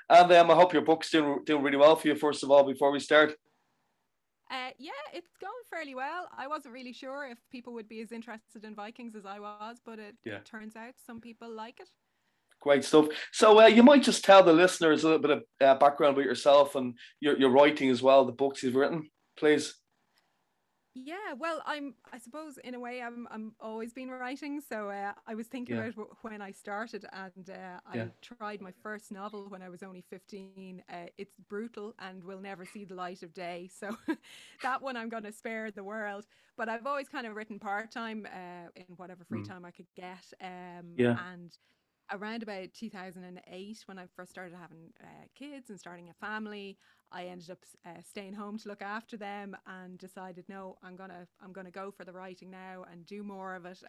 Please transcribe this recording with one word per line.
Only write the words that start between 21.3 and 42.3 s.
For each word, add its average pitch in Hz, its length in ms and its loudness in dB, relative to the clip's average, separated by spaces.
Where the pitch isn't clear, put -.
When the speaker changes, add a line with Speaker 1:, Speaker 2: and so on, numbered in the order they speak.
Speaker 2:
well, 320 300 -8
I'm, 285 280 -10
I - 60 -20
suppose 285 400 -18
in 247 180 -16
a 247 60 -14
way 247 220 -12
I'm, 240 280 -14
I'm 220 300 -14
always 226 320 -12
been 254 180 -14
writing. 277 520 -12
So, 214 260 -10
uh, 202 240 -10
I 226 80 -12
was 226 120 -12
thinking 247 300 -10
Speaker 1:
Yeah. 220 120 -8
Speaker 2:
about 220 200 -14
wh-, - 160 -20
when 214 160 -14
I 196 120 -16
started, 208 600 -12
and, 190 380 -18
uh, 185 360 -18
I - 100 -14
Speaker 1:
Yeah. 117 120 -10
Speaker 2:
tried 214 400 -14
my 185 100 -20
first 214 300 -14
novel 202 380 -16
when 190 100 -18
I 185 80 -18
was 175 140 -20
only 185 260 -20
fifteen. 190 800 -20
Uh, 175 200 -16
it's 202 180 -18
brutal 214 480 -14
and 185 260 -18
will 190 160 -16
never 190 240 -16
see 202 220 -20
the 180 80 -20
light 180 280 -12
of 170 120 -20
day. 175 340 -14
So 208 160 -12
<laughs> 302 160 -8
that 262 180 -6
one 262 160 -12
I'm 226 140 -12
gonna 214 220 -14
spare 220 380 -12
the 202 140 -18
world. 208 400 -12
But 226 140 -8
I've 226 160 -8
always 277 240 -8
kind 254 160 -12
of 214 100 -14
written 214 220 -14
part-time, 220 760 -10
uh, 180 420 -18
in 185 120 -20
whatever 180 280 -20
free 214 180 -12
Speaker 1:
Mm. 101 60 -16
Speaker 2:
time 175 180 -20
I 175 60 -20
could - 240 -20
get. 180 440 -20
Um, 180 560 -18
Speaker 1:
Yeah. 120 220 -2
Speaker 2:
and 175 240 -20
around 214 300 -12